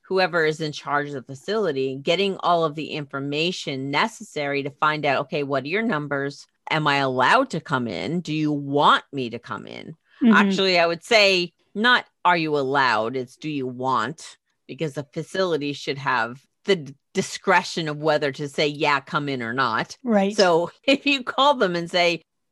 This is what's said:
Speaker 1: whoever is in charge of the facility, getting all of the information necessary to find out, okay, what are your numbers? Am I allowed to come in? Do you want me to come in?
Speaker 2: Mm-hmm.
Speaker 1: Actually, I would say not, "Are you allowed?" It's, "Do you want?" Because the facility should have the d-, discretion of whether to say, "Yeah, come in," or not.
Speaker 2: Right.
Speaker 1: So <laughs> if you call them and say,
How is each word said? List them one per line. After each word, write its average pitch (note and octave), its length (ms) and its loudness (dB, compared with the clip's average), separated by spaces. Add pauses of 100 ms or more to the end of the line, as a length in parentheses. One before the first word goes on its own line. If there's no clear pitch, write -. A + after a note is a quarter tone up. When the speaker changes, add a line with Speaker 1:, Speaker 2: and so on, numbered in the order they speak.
Speaker 1:
whoever F3 380 0
is D#3 140 0
in D#3 120 -6
charge C#3+ 360 -4
of D3 60 -12
the C3+ 100 -8
facility, C3+ 800 -4
getting F3+ 380 0
all E3 240 2
of D3+ 120 -2
the D#3 120 -8
information C#3+ 1040 -4
necessary C#3+ 720 -2
to C#3+ 60 -8
find D3+ 360 -2
out, C3+ 160 2
okay, D3 220 -4
what C3+ 200 -2
are C#3 40 -10
your F#3+ 140 -2
numbers? C#3+ 640 -4 (240)
Am D#3 180 0
I C#3 100 4
allowed C#3 540 4
to E3 100 -4
come B2+ 260 -2
in? G#2+ 340 -4
Do D#3 120 -6
you D3+ 180 0
want C#3+ 520 2 (100)
me C3 160 -4
to A2+ 100 -10
come G#2 260 -12
in? A#1 300 -16 (260)
Speaker 2:
Mm-hmm. A#3 120 8
Speaker 1:
Actually, F#3+ 460 4
I E3+ 80 6
would E3+ 160 -4
say G3 500 4 (200)
not, A#3+ 320 2 (180)
"Are F3 140 4
you D#3 200 0
allowed?" C3 580 2
It's, B2+ 200 -8
"Do D#3 140 -10
you C#3 180 -4
want?" B2+ 680 -4 (300)
Because C#3+ 260 -8
the C#3+ 200 -8
facility D#3+ 600 -2
should C#3 240 -8
have B2+ 440 -2 (240)
the G3 120 2
d-, C#3 180 -12 (180)
discretion F3+ 720 0
of D3+ 100 -4
whether D3+ 340 0
to D3 160 -8
say, D3+ 200 0
"Yeah, D3 320 0
come C#3+ 280 -4
in," C3+ 140 -4
or A#2 120 -4
not. B2 500 -2
Speaker 2:
Right. G#3 320 2
Speaker 1:
So E3+ 420 4
<laughs> - 60 -20
if C#4 220 2
you C#4 180 0
call C#4 320 2
them F#3+ 200 0
and E3+ 140 -4
say, F3 320 2 (300)